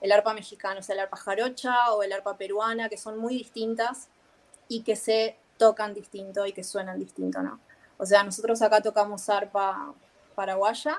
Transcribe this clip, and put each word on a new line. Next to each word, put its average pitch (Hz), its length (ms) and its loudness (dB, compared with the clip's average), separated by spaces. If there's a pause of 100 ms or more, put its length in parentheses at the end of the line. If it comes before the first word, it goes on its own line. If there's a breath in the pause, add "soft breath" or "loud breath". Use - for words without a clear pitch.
el 196 120 2
arpa 208 200 6
mexicano, 196 480 -8
o - 20 -12
sea, 196 120 -6
el 190 60 -2
arpa 196 180 -6
jarocha 240 760 0
o 208 100 2
el 196 100 -2
arpa 196 260 -4
peruana, 220 500 -2
que 208 80 -10
son 220 220 -10
muy 240 160 -2
distintas 233 760 -4 (580)
y 226 160 -6
que 214 140 0
se 220 400 2 (220)
tocan 214 340 4
distinto 202 540 -6
y 196 80 -6
que 185 100 -10
suenan 190 340 -6
distinto, 185 440 -6
¿no? 226 180 -8 (380 soft breath)
O 190 80 -4
sea, 202 180 6
nosotros 226 380 -2
acá 214 180 6
tocamos 208 480 0
arpa 196 640 -2 (420)
paraguaya 202 640 0